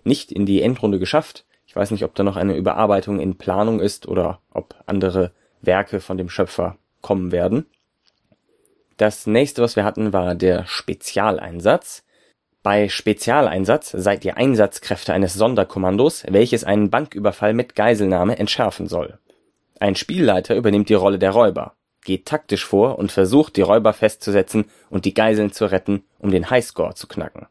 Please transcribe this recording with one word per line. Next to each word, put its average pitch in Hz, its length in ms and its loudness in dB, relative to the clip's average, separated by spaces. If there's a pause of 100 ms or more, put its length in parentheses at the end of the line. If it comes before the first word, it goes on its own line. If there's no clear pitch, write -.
nicht - 280 -2
in 101 140 -2
die 98 160 2
Endrunde 107 380 0
geschafft. - 460 -4 (200)
Ich - 100 -16
weiß 101 140 -2
nicht, 104 140 -4
ob - 100 -6
da - 80 -4
noch 98 160 0
eine 92 180 0
Überarbeitung 98 640 0
in 95 200 -4
Planung 104 400 -2
ist - 280 -4
oder 92 320 -2 (140)
ob - 220 -8 (100)
andere 92 460 0 (300)
Werke 98 380 0
von 92 200 -10
dem 90 100 -6
Schöpfer 90 480 -4 (240)
kommen 92 300 -4
werden. 92 340 0 (1300)
Das - 280 0
nächste, 120 380 2
was 117 120 0
wir 104 80 0
hatten, 107 300 -2
war 90 220 0
der 90 320 0
Spezialeinsatz. - 1400 -2 (600)
Bei 101 260 2
Spezialeinsatz 110 1000 0
seid 101 340 -2
ihr 92 140 -4
Einsatzkräfte 107 760 0
eines 90 200 2
Sonderkommandos, 104 960 0
welches 113 340 2
einen 104 280 0
Banküberfall 104 640 -2
mit 117 200 -4
Geiselnahme 104 640 2
entschärfen 104 480 -2
soll. 85 320 -8 (600)
Ein 101 160 0
Spielleiter 113 600 0
übernimmt 104 340 2
die 110 40 4
Rolle 98 240 4
der 95 140 2
Räuber, 107 420 2 (320)
geht - 220 -4
taktisch - 360 -4
vor 110 360 2
und 101 120 -2
versucht, 110 440 2
die 98 80 4
Räuber 104 300 4
festzusetzen 104 720 0 (260)
und 95 140 -4
die 95 100 -2
Geiseln 107 360 2
zu 101 200 -2
retten, 101 320 -2 (160)
um 95 100 -2
den 90 220 0
Highscore 117 420 -2
zu - 140 -16
knacken. - 440 -12